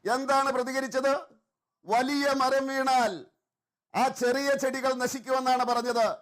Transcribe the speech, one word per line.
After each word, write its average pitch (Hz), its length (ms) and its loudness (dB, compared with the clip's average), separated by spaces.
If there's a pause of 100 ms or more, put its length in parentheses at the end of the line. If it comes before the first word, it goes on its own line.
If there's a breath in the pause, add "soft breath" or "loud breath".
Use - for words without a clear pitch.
(160)
എന്താണ് 269 400 2
പ്രതികരിച്ചത്? 262 580 0 (800)
വലിയ 277 320 0 (160)
മരം 269 300 2
വീണാൽ 262 420 0 (800)
ആ 220 100 0 (180)
ചെറിയ 269 280 0 (140)
ചെടികൾ 262 300 -2 (100)
നശിക്കുമെന്നാണ് 254 680 0
പറഞ്ഞത്. 233 360 0 (140)